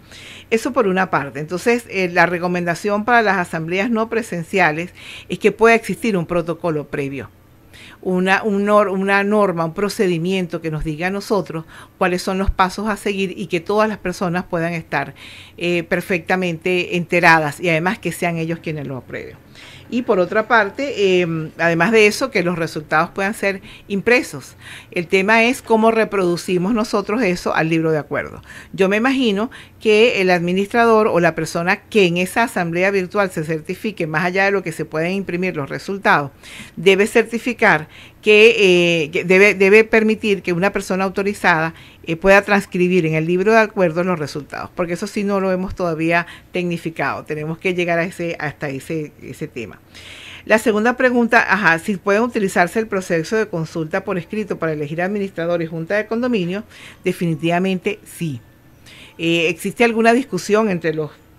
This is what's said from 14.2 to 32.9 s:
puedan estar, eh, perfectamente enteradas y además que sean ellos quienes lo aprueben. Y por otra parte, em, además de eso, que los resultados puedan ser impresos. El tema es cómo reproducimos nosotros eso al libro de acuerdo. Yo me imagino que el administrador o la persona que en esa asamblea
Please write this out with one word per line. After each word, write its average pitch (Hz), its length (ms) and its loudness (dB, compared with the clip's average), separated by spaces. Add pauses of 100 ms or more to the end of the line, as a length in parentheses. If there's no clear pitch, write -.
puedan 170 280 -4
estar, 156 420 -6 (440)
eh, 175 260 -2
perfectamente 180 1120 -2
enteradas 165 640 2
y 180 80 -2
además 170 320 -2
que - 100 -6
sean 170 260 -4
ellos 165 240 -6
quienes 151 280 -8
lo 139 80 -8
aprueben. - 400 -14 (540)
Y 240 120 -2
por 214 180 2
otra 196 260 0
parte, 202 720 2
em, 165 380 -4
además 165 320 2
de 220 160 6
eso, 208 240 0
que 190 120 -2
los 175 160 -2
resultados 160 520 -2
puedan 196 240 -4
ser 196 260 -4 (280)
impresos. 202 640 -2 (360)
El 175 180 -6
tema 208 360 4
es 247 180 0
cómo 226 280 4
reproducimos 190 840 0
nosotros 214 480 -2
eso 180 320 -2
al 160 140 0
libro 160 220 0
de 156 80 2
acuerdo. 113 440 -8 (300)
Yo 185 160 2
me 196 80 2
imagino 240 540 0 (300)
que 214 400 4
el 185 100 2
administrador 202 800 2
o 135 120 2
la 165 140 2
persona 170 540 -4
que 202 180 4
en 170 120 0
esa 185 260 0
asamblea 180 460 0